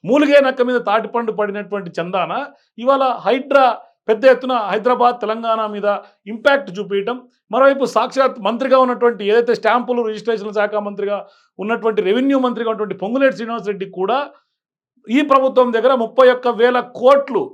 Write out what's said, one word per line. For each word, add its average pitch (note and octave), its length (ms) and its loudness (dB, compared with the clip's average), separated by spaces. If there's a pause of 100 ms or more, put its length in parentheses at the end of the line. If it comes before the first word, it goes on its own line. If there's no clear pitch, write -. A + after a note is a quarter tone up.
మూలిగే C#4+ 380 4
నక్క C4 220 -2
మీద B3 100 0 (100)
తాటిపండు A3 520 -2
పడినటువంటి G3+ 580 -6
చందాన E3+ 340 -4 (520)
ఇవాళ C4+ 200 2 (220)
హైడ్రా C4+ 380 2 (440)
పెద్ద A3 240 0
ఎత్తున B3+ 220 0 (160)
హైదరాబాద్, A#3+ 540 0
తెలంగాణ A3+ 360 -4 (140)
మీద G3+ 140 -4 (440)
ఇంపాక్ట్ C4+ 440 0
చూపించడం, G3+ 400 -4 (360)
మరోవైపు C4+ 320 2 (100)
సాక్షాత్ C4 520 0
మంత్రిగా A#3+ 380 2
ఉన్నటువంటి A#3+ 460 0
ఏదైతే A#3 280 2
స్టాంపులు A#3+ 500 0
రిజిస్ట్రేషన్ G#3+ 500 -6
శాఖ G#3 160 0 (120)
మంత్రిగా G3+ 320 -6 (440)
ఉన్నటువంటి G#3+ 460 -2
రెవెన్యూ C4 380 2
మంత్రిగా A3+ 240 -4
ఉన్నటువంటి G#3 320 -6
పొంగులేటి B3 360 0
శ్రీనివాసరెడ్డి G#3 500 -8 (100)
కూడా G3 200 -2 (1000)
ఈ D4 40 4 (120)
ప్రభుత్వం C4 440 4
దగ్గర A#3 160 4 (120)
ముప్పై B3+ 300 4
ఒక్క B3 140 -2 (140)
వేల B3 180 2 (200)
కోట్లు C4+ 420 2 (120)